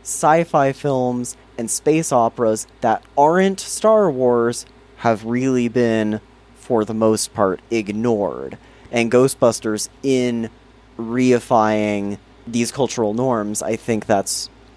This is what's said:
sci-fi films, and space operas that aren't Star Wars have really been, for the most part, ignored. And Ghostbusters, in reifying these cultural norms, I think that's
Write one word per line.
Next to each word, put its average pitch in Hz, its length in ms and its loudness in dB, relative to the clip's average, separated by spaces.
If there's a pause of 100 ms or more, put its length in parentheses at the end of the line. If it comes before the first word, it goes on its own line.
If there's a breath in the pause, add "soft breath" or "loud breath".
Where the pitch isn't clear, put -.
sci-fi 156 680 2
films, 127 640 -4 (200 loud breath)
and 117 140 -6
space 156 420 0
operas 113 540 0 (140)
that 110 220 0 (140)
aren't 185 440 2
Star 214 500 2
Wars 120 560 0 (320)
have 110 260 0
really 123 440 0
been, 110 520 0 (360)
for 113 280 -2
the 110 100 -8
most 110 400 0
part, 95 260 0 (100)
ignored. 104 880 -2 (340 loud breath)
And 117 180 0
Ghostbusters, 117 800 2 (140)
in 123 480 -2 (480)
reifying 107 1200 0 (280)
these 117 260 -4
cultural 113 420 -2
norms, 110 480 -4
I 110 140 -2
think 110 300 -4
that's - 420 -2 (280)